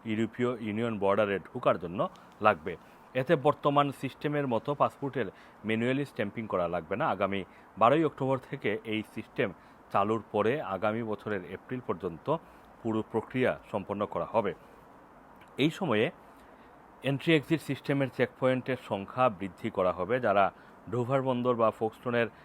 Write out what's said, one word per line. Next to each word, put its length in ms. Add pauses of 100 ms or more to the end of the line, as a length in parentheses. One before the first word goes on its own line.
ইউরোপীয় 540
ইউনিয়ন 400
বর্ডারে 400
ঢোকার 400
জন্য 300 (320)
লাগবে। 340 (380)
এতে 220
বর্তমান 560
সিস্টেমের 560
মতো 260
পাসপোর্টের 520 (400)
ম্যানুয়ালি 400
স্ট্যাম্পিং 420
করা 200
লাগবে 280
না। 120
আগামী 360 (340)
বারোই 280
অক্টোবর 320
থেকে 460
এই 200 (120)
সিস্টেম 380 (380)
চালুর 400
পরে 300
আগামী 420
বছরের 480
এপ্রিল 360
পর্যন্ত 500 (460)
পুরো 280
প্রক্রিয়া 480 (120)
সম্পন্ন 340
করা 200
হবে। 280 (1040)
এই 120
সময়ে 420 (920)
এন্ট্রি 320
এক্সিট 260
সিস্টেমের 560
চেকপয়েন্টের 600 (100)
সংখ্যা 420
বৃদ্ধি 400
করা 220
হবে। 280
যারা 320 (380)
ডোভার 320
বন্দর 340
বা 160
ফোকস্টোনের 560 (180)